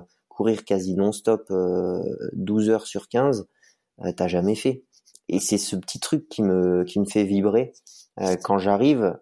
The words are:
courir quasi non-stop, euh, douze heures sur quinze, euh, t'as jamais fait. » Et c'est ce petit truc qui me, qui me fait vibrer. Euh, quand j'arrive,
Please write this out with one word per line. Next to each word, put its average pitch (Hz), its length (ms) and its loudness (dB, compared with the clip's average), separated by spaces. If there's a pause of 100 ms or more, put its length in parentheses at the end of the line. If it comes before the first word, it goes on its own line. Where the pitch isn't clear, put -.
(300)
courir 107 340 -2
quasi 95 300 -2
non-stop, 104 560 0
euh, 90 500 -2 (320)
douze 104 380 0
heures 110 160 0
sur - 200 -10
quinze, 123 400 0 (560)
euh, 92 140 -4
t'as 90 120 0
jamais 90 260 0
fait. » 131 280 -2 (460)
Et 95 120 0
c'est - 180 0
ce - 180 -4
petit - 240 -10
truc - 300 -4
qui - 120 -4
me, 90 420 2
qui 90 160 -4
me 101 40 2
fait 104 200 0
vibrer. 101 500 2 (460)
Euh, 92 220 0
quand 101 140 0
j'arrive, 101 640 2